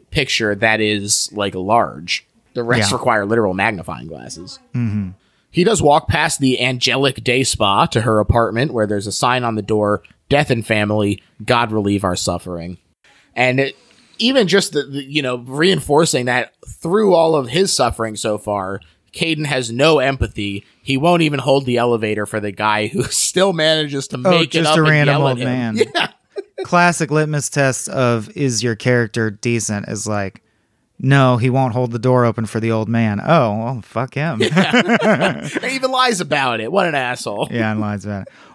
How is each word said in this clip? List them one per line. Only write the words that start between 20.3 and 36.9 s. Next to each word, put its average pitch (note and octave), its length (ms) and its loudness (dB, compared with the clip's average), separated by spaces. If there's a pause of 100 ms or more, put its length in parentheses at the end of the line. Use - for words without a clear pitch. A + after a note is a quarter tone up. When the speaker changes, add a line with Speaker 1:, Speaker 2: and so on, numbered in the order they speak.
Speaker 1:
He C3+ 140 0
won't E3+ 240 4
even D3 180 0
hold C#3 260 2
the B2 120 0
elevator A2 480 0
for G#2+ 160 -4
the G#2 100 -4
guy G#2+ 360 0
who B2 160 -2
<laughs> - 0 -
still - 500 0
manages D#3 560 -2
to C#3 80 -8
Speaker 2:
Oh, B2+ 120 0
Speaker 1:
make E3+ 260 2
it D#3+ 40 2
Speaker 2:
just D#3 120 2
Speaker 1:
up D#3 60 4
Speaker 2:
a D#3+ 40 4
Speaker 1:
and D#3 80 4
Speaker 2:
random D3 300 4
Speaker 1:
yell C#3 80 2
at C3+ 40 2
Speaker 2:
old B2 80 -2
Speaker 1:
him. B2 60 -4
Speaker 2:
man. B2 320 -2
Speaker 1:
<laughs> - 180 0
Yeah. - 140 -4 (540)
Speaker 2:
Classic F3 480 2
litmus D3+ 380 0
test C3+ 400 0
of, A#2+ 460 0
is B2+ 280 -2
your A#2 120 0
character A#2 560 0
decent, A2 580 -4
is G#2 180 -8
like, G2+ 340 -6 (580)
"No, C3 380 4
he B2 120 0
won't C3 240 0
hold B2 180 -2
the A#2 80 -6
door B2+ 260 4
open A2+ 200 0
for A2 140 -4
the A2+ 120 0
old A2 180 -2
man." A2+ 300 0
Oh, A#2+ 380 2
well, A#2 260 -6
fuck A#2+ 320 -6
him. C#3 260 -4
Speaker 1:
Yeah. F#3 1040 2
Speaker 2:
<laughs> - 140 -6
Speaker 1:
He B3+ 140 -4
even C4 160 -2
lies B3+ 300 0
about C#3 400 -2
it. A2+ 100 -6
What F#3 160 0
an D#3 80 -2